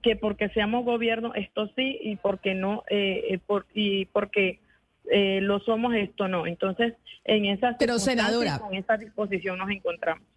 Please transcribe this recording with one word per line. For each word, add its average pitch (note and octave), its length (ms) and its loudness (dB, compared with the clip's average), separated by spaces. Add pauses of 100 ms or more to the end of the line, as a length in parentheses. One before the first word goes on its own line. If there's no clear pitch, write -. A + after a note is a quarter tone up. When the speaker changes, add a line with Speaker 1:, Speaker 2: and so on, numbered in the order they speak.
Speaker 1:
que A3 140 2
porque G#3 360 -2
seamos A3+ 340 0
gobierno A#3 480 -2
esto G3+ 420 -4
sí C4 260 -2
y G#3+ 140 -4
porque F#3+ 400 0
no, G3 340 -2
eh, G3 420 0
eh, F#3 140 -2
por, G3+ 280 0
y G3 320 0
porque, G3 560 0 (500)
eh, G3 300 4
lo G3+ 180 2
somos A3+ 360 0
esto G3 340 -2
no. E3 180 -2
Entonces F#3+ 460 0 (320)
en G#3+ 180 4
esa G3+ 340 0
Speaker 2:
Pero, A#3+ 220 2
Speaker 1:
circunstancia B3+ 140 2
y - 20 2
Speaker 2:
senadora, G#3+ 440 2
Speaker 1:
con G3+ 140 -8
esa G3 220 0
disposición G3 600 -4
nos F#3+ 120 -4
encontramos. E3+ 540 -4 (140)